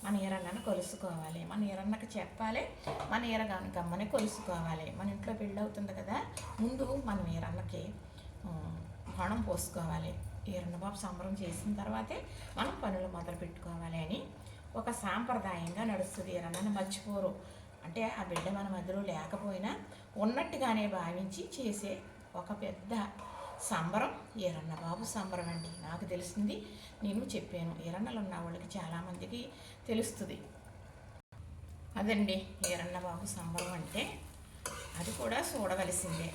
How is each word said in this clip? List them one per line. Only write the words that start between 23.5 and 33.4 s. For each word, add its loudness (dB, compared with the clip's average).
సంబరం 2
ఈరన్న 0
బాబు -2
సంబరం -2
అండి. -4
నాకు -2
తెలిసింది 0
నేను 2
చెప్పాను. -2
ఈరన్నలు 0
ఉన్న 0
వాళ్ళకి -4
చాలామందికి -4
తెలుస్తుంది. 2
అదండి 6
ఈరన్న 0
బాబు -2
సంబరం 0